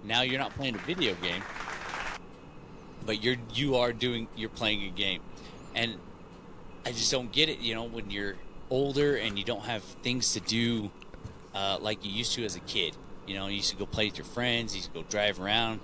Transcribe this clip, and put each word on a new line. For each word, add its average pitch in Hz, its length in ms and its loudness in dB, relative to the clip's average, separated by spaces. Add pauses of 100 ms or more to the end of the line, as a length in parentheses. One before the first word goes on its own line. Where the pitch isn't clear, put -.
Now 110 180 4
you're 131 180 4
not 123 160 0
playing 131 200 0
a 101 40 -2
video 135 360 2
game, 87 280 -2 (1600)
but 107 180 0
you're, 127 120 6 (180)
you 135 240 4
are 120 160 6
doing, 117 420 0
you're 110 140 -2
playing 107 340 2
a 98 60 -2
game. 92 320 2 (540)
And 117 200 2 (920)
I 123 60 -2
just 117 200 2
don't 123 200 2
get 156 180 6
it, 139 100 -2
you 113 160 0
know, 113 80 -2
when 117 280 -4
you're 101 240 -2 (340)
older 139 480 6
and 104 200 0
you 98 80 -2
don't 107 200 -2
have 110 180 0
things - 500 0
to 110 60 0
do, 110 520 2 (640)
uh, 98 280 2
like 107 240 0
you 101 60 -4
used 113 220 0
to 120 120 0
as 90 100 -2
a 90 60 -6
kid. 85 340 2 (320)
You 98 80 -2
know, 98 120 -2
you 101 100 -2
used 98 140 2
to - 40 -4
go 101 100 -2
play 107 220 4
with 98 100 -2
your - 80 -6
friends, 120 480 0
you 95 60 -4
used - 140 -8
to 82 80 -4
go 82 80 -6
drive 104 300 2
around 110 440 2